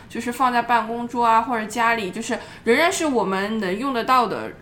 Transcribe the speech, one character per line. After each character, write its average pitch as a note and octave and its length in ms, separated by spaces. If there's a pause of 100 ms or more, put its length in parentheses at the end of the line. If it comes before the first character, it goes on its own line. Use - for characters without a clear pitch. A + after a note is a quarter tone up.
就 A#3 120
是 A#3 120
放 B3+ 200
在 A#3+ 100
办 A#3 260
公 A#3 180
桌 A#3+ 180
啊， A3+ 180
或 B3 140
者 G#3+ 100
家 A#3 280
里， G3+ 160
就 A3 100
是 A3+ 160 (280)
仍 A#3 120
然 E4 140
是 E4+ 160
我 B3 160
们 G3 380
能 F#3+ 180
用 C4+ 160
得 A#3 80
到 B3 240
的， A2+ 240 (120)